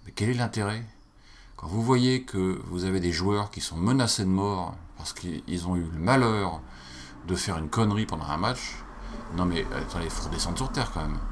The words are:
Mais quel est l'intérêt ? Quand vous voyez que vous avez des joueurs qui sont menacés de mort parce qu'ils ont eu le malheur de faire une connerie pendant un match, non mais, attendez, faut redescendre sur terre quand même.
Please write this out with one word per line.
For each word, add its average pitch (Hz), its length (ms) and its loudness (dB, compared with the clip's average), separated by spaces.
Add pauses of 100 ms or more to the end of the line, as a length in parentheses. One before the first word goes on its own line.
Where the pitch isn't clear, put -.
Mais - 60 -16
quel 107 160 0
est 123 60 2
l'intérêt ? 113 520 0 (680)
Quand - 100 -12
vous 107 160 0
voyez 127 400 6
que 92 440 0
vous 87 180 -2
avez 95 160 4
des 87 100 4
joueurs 101 400 2
qui 92 100 -8
sont - 160 -4
menacés 110 460 4
de 92 60 2
mort 95 480 2 (200)
parce - 160 -8
qu'ils 85 540 -4
ont 90 80 2
eu 87 80 2
le 82 160 -4
malheur 101 640 2 (640)
de 90 80 0
faire 87 240 -2
une 78 100 -4
connerie 107 380 2
pendant 80 200 -4
un 73 100 -2
match, 113 400 -2 (580)
non 90 100 2
mais, 82 280 2
attendez, 82 360 -4
faut - 200 -4
redescendre 82 300 -2
sur 135 120 -2
terre 123 220 -2
quand 80 100 -2
même. 76 160 -2 (140)